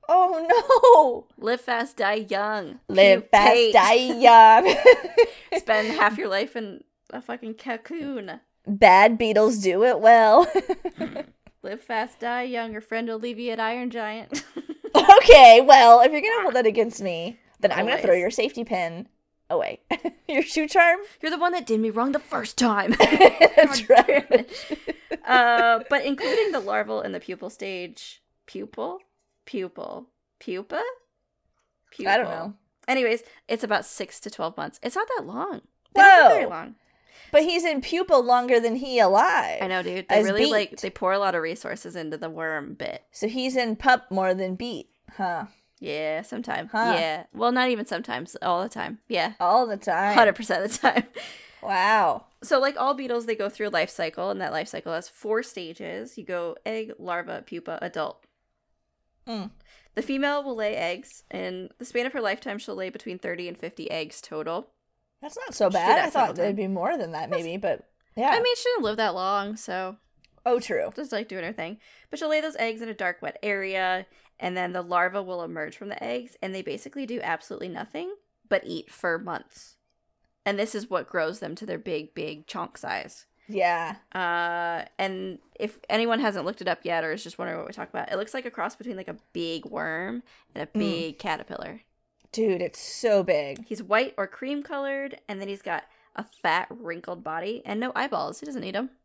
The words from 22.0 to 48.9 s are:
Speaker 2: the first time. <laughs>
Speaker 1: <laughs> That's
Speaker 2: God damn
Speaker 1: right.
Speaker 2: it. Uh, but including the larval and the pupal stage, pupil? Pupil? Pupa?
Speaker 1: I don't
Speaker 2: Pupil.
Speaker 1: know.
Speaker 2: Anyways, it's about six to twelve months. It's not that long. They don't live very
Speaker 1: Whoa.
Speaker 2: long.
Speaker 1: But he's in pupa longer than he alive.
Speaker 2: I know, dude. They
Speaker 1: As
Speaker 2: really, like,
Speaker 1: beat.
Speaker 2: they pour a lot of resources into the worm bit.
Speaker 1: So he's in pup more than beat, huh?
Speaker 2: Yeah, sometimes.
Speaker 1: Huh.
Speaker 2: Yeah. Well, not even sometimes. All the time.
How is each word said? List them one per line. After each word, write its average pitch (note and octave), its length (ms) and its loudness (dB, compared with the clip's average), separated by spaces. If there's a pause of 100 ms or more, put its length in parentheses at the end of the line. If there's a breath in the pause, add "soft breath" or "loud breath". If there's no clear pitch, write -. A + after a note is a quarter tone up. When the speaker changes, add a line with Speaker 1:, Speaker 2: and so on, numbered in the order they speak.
Speaker 2:
the D4 80 -4
first - 360 -10
time. G#3+ 340 0
<laughs> A#3 60 0
Speaker 1:
<laughs> - 20 -8
That's D4+ 840 6
Speaker 2:
God - 240 6
damn - 0 -
Speaker 1:
right. C#4+ 240 0
Speaker 2:
it. - 960 -4
Uh, A#3 540 4 (100)
but C#4 140 0
including G#4+ 480 -2
the C4+ 80 -4
larval G#3+ 400 -4
and G3 140 -8
the F3+ 60 -10
pupal F3+ 300 -12
stage, F#3 720 -14 (240)
pupil? A3+ 540 -12 (460)
Pupil? F#3 600 -12 (320)
Pupa? F#3+ 380 -10
Speaker 1:
I F#4 60 -6 (1300)
don't - 0 -
Speaker 2:
Pupil. A#3+ 80 0
Speaker 1:
know. F3 300 -10 (320)
Speaker 2:
Anyways, A#3+ 360 -2 (260 soft breath)
it's A3+ 160 -6
about G#3 200 -4
six - 360 -10
to G#3 100 -14
twelve E3 260 -8
months. D3+ 260 -12
It's A#3+ 140 -8
not A4 200 -6
that G#4+ 100 -10
long. D4+ 360 -10 (320)
They G4 80 8
don't F#4+ 200 12
live A3 100 10
very B3 120 2
Speaker 1:
Whoa. - 60 -6
Speaker 2:
long. D#3+ 240 -14 (580 soft breath)
Speaker 1:
But D4 100 6
he's E4+ 220 -2
in D4+ 160 -2
pupa F4 340 -2
longer B3 460 2
than A3+ 160 -2
he B3+ 240 -2
alive. G#3 600 2
Speaker 2:
I F#3+ 60 -6
know, F#3 160 -4
dude. F3+ 260 -8
They - 120 0
Speaker 1:
As A3 40 2
Speaker 2:
really, G#3 220 0
like, G#3+ 240 0
Speaker 1:
beat. - 120 -18
Speaker 2:
they F#3+ 80 -8
pour F#3 220 -4
a G3 60 0
lot G3 160 -2
of E3 80 -4
resources E3+ 540 -10
into D#3+ 200 -10
the D#3+ 140 -12
worm D#3+ 440 -10
bit. - 360 -12
Speaker 1:
So - 160 -10
he's B3+ 300 -6
in A#3 180 -4
pup B3+ 340 0
more F#3+ 260 -2
than F#3 200 -6
beat, A#3 340 -12 (280)
huh? F3 300 -8 (340)
Speaker 2:
Yeah, D#3 420 -8
sometimes. A#3 480 -10
Speaker 1:
Huh. A3+ 260 -2
Speaker 2:
Yeah. E3 280 -6 (100)
Well, A#3 160 -2
not B3+ 200 -2
even A3 160 -6
sometimes. E3 540 -10
All F3+ 220 -2
the G3 60 -8
time. - 300 -12 (100)